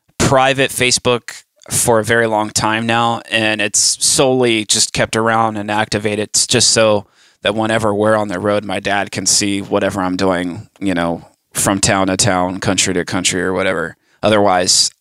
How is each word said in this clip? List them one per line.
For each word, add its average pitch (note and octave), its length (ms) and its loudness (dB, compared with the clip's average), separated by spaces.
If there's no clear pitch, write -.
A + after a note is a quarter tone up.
private C3 520 2
Facebook - 720 -2
for - 280 2
a G#2+ 60 0
very A#2 220 2
long G#2+ 220 -2
time A2 380 -2
now, A#2 340 0
and A2 300 0
it's G#2+ 180 -2
solely B2+ 640 2
just - 300 -2
kept A#2 220 -2
around A2+ 420 0
and G#2 120 -6
activated G#2 640 -2
s-, - 120 0
just - 240 2
so G#2+ 360 2
that G2+ 120 0
whenever A2 380 0
we're G#2+ 240 2
on G#2+ 120 -2
the F#2 100 -6
road, G#2 260 0
my G2 160 -6
dad G2 300 -2
can F#2+ 160 -6
see G2+ 340 0
whatever G2 400 -2
I'm F#2 160 -2
doing, F2+ 540 -2
you F#2+ 140 -2
know, E2+ 320 -4
from G2+ 260 0
town F#2+ 280 2
to F#2 100 -2
town, F#2 440 0
country F#2+ 340 -2
to E2+ 100 -2
country F#2 380 -4
or F#2 100 -2
whatever. F2+ 460 -2
Otherwise, G2 680 2